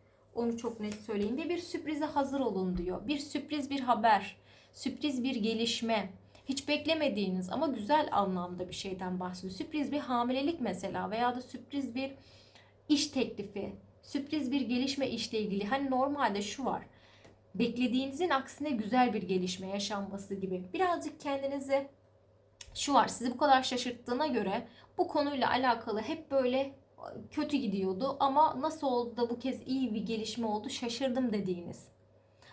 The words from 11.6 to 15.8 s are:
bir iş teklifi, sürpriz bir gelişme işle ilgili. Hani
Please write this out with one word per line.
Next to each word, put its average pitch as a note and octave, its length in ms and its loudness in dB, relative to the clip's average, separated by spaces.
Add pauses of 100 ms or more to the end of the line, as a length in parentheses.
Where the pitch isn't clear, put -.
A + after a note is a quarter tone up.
bir C4+ 180 -4 (760)
iş D4 180 4
teklifi, G3+ 720 -4 (260)
sürpriz C#4 500 -4
bir C#4 80 2
gelişme B3 480 0
işle A3 300 -2
ilgili. G3+ 260 0
Hani C4+ 260 0